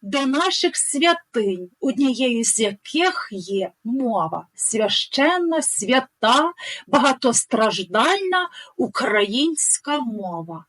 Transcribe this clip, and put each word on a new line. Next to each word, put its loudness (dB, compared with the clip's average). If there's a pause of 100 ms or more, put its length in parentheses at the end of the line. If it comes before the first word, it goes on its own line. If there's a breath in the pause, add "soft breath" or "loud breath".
до -2
наших 0
святинь, 0 (100)
однією 0
з 0
яких -2
є -6 (120)
мова, -2
священна, 0
свята, 2 (340 loud breath)
багатостраждальна 2 (280 loud breath)
українська 0
мова. -8